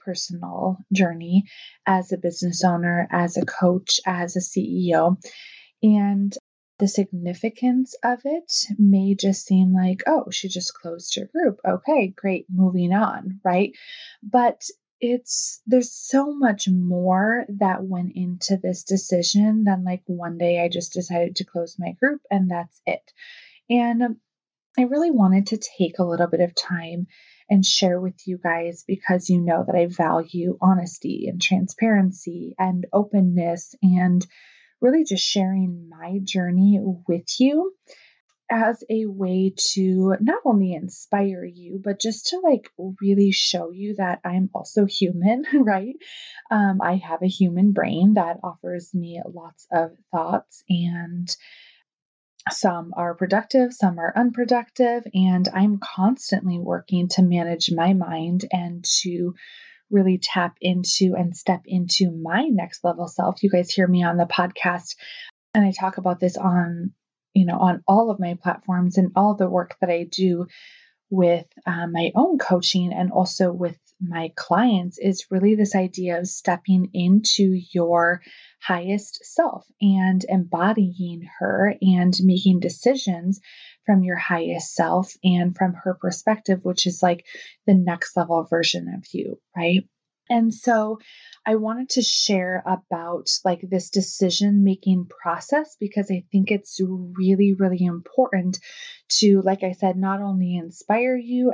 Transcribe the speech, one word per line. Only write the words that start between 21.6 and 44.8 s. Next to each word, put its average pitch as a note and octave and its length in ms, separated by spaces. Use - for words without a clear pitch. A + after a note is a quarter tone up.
my F3 200
group C#4+ 300
and F#3+ 220
that's F3 340
it. E3 160
And A#3+ 480
I B3+ 60
really D4 280
wanted G3 360
to A3 100
take E3+ 220
a F#3 40
little F3 240
bit F3 140
of F3 120
time F3 540
and G3 160
share F3+ 340
with F#3 160
you F#3 100
guys E3+ 480
because F#3 440
you F3+ 120
know E3+ 240
that F3 100
I F3 120
value F3 760
honesty F3+ 640
and F3+ 140
transparency F#3+ 1160
and F3+ 340
openness F3+ 880
and F3+ 440
really C#4+ 220
just G3 220
sharing F#3 640
my E3 340
journey F#3+ 560
with F3 320
you D4+ 340
as A3+ 380
a A3 160
way F#3+ 480
to F#3 480
not D#4 240
only G3 280
inspire F#3 680
you, F3+ 400
but G3+ 160
just A3 280
to, F4+ 120
like, E4+ 320
really G3 300
show F3 400
you G3+ 260
that F#3 260
I'm F#3 300
also - 320